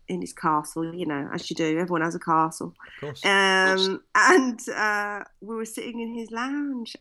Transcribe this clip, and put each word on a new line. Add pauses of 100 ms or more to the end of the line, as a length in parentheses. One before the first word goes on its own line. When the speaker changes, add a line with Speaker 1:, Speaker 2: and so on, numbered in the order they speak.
Speaker 1:
in
his
castle,
you
know,
as
you
do,
everyone
has
a
castle. (120)
Speaker 2:
Of
course.
Speaker 1:
Um, (120)
and,
uh, (160)
we
were
sitting
in
his
lounge,